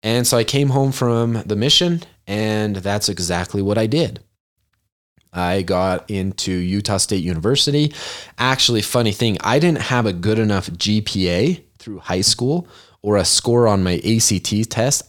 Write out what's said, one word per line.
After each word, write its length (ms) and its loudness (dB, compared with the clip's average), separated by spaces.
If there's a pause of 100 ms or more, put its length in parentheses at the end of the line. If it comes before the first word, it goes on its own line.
And 240 0
so 100 2
I 60 4
came 280 0
home 200 2
from 560 0
the 80 -2
mission, 480 2 (240)
and 480 -2
that's 340 -2
exactly 540 -4
what 160 2
I 80 2
did. 320 -2 (1120)
I 300 0
got 480 0
into 420 -2
Utah 440 0
State 260 0
University. 720 0 (440)
Actually, 440 2
funny 300 0
thing, 280 0
I 200 2
didn't 220 2
have 220 0
a 80 0
good 280 0
enough 360 0
G 240 0
P 300 -2
A 340 0 (140)
through 200 -14
high 220 -2
school 480 0 (320)
or 160 2
a 80 2
score 420 2
on 160 4
my 220 0
A 140 2
C 200 2
T 260 -2
test. 440 -2